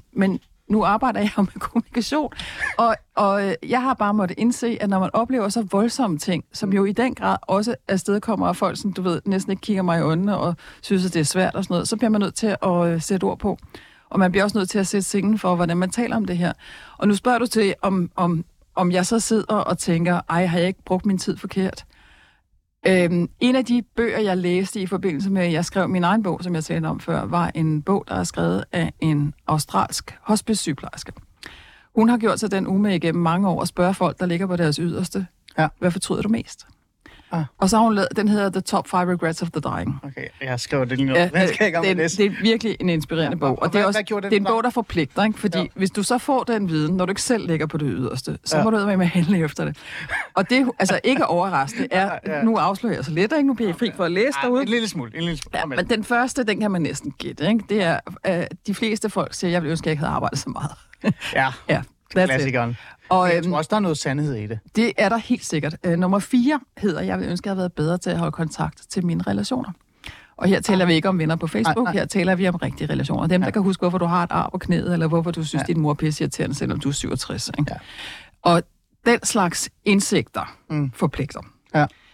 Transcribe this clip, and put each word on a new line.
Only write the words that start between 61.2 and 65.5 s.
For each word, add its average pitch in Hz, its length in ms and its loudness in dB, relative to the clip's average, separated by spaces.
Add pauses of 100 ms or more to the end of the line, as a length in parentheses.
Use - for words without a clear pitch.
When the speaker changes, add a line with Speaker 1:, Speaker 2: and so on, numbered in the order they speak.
Speaker 2:
Ja. 131 120 2 (220)
Speaker 1:
Ja, 135 120 0 (360)
that's 185 60 6
it. 185 60 4
Speaker 2:
Klassikeren. 127 480 0 (320)
Speaker 1:
Og, 185 180 4
Speaker 2:
Jeg 170 160 2
tror 175 40 -2
Speaker 1:
øhm, 180 60 0
Speaker 2:
også, 156 180 -2
der 208 40 4
er 214 40 2
noget 170 180 0
sandhed 147 380 -2
i 107 120 -6
det. 110 120 -6 (160)
Speaker 1:
det 226 220 4
er 196 120 4
der 226 80 2
helt - 280 -2
sikkert. 151 380 -2